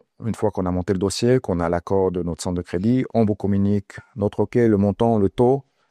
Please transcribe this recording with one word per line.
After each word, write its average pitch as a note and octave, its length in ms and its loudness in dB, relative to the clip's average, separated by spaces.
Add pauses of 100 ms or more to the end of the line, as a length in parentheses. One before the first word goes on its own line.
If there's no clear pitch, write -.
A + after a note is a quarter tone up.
(240)
une A2 100 -4
fois G#2+ 160 -2
qu'on F#2+ 160 -4
a F2+ 40 -2
monté F2+ 220 -2
le F#2 60 0
dossier, A#2+ 420 2
qu'on F#2 180 -4
a E2+ 100 -2
l'accord F#2 440 0
de F2+ 100 -4
notre E2+ 200 -8
centre F2+ 140 -4
de F2 60 -4
crédit, A#2 420 -2 (100)
on A2+ 100 4
vous G#2 100 0
communique G2+ 600 -2 (180)
notre G#2 260 -2
OK, G#2 140 -2
le A#2 220 4
montant, G2+ 420 2
le F#2+ 100 2
taux, B2+ 360 2 (260)